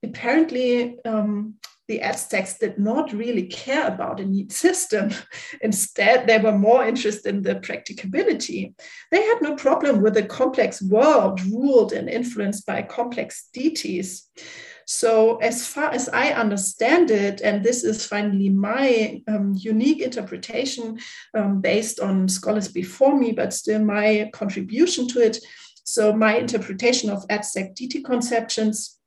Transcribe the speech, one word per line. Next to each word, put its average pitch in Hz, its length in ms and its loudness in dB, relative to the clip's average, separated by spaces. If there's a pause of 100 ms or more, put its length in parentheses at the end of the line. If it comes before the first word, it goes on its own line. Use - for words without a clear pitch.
Apparently, 247 1000 0
um, 214 520 -2 (300)
the 220 140 -6
Aztecs - 560 -4
did - 220 -4
not 226 340 0
really 226 360 -4
care 269 400 -2
about 190 320 -6
a 190 40 -6
neat 196 280 -2
system. 220 580 0 (260)
<laughs> - 240 -16
Instead, 220 680 2
they 220 120 6
were 208 180 4
more 226 300 6
interested 214 480 -2
in 202 80 -2
the 196 140 0
practicability. 202 1200 -4 (360)
They 359 100 4
had 440 220 2
no 294 140 -2
problem 277 440 2
with 208 160 4
a 208 60 4
complex 254 580 0
world 196 680 4
ruled 240 460 4
and - 160 -4
influenced 208 560 -4
by - 180 -4
complex 247 680 -8
deities. 208 760 -4 (580)
So 226 500 4
as - 300 -2
far 294 240 -4
as - 180 -4
I 269 220 0
understand 233 800 2
it, 202 320 0
and 208 200 0
this 247 220 0
is 220 220 -2
finally 202 440 0
my, 220 800 2
um, 202 280 0
unique 226 440 2
interpretation, 233 1000 -6 (360)
um, 202 260 0
based 214 400 0
on 190 280 2
scholars 208 400 -2
before 269 480 2
me, 240 160 2
but - 200 -2
still 214 280 -2
my 208 520 2
contribution 226 760 -2
to 247 120 0
it. 226 180 4 (460)
So 214 280 2
my 220 240 4
interpretation 233 760 0
of 202 200 -6
Aztec 202 440 -4
deity 254 280 -8
conceptions 226 1040 -2